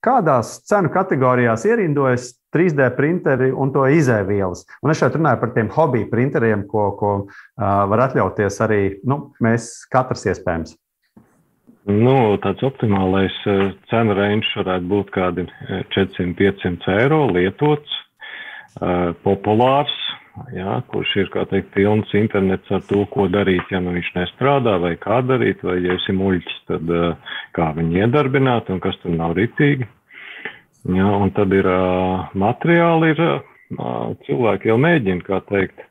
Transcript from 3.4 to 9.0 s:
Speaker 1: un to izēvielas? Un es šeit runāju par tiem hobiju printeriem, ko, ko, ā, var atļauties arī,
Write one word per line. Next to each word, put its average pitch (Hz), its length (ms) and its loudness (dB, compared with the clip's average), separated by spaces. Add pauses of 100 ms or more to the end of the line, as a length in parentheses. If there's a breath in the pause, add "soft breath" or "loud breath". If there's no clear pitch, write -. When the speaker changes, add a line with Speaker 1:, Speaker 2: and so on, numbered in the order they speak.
Speaker 1:
un 139 240 -2
to 139 100 2
izēvielas? 104 760 2 (160 loud breath)
Un 151 160 0
es 160 80 0
šeit 147 160 0
runāju 143 240 2
par 113 100 -4
tiem 110 220 0
hobiju 127 340 0
printeriem, 113 640 0
ko, 104 160 0 (100)
ko, 104 140 -2 (480 loud breath)
ā, 101 140 0 (180)
var 120 160 2
atļauties 104 560 -2
arī, 107 180 2 (220)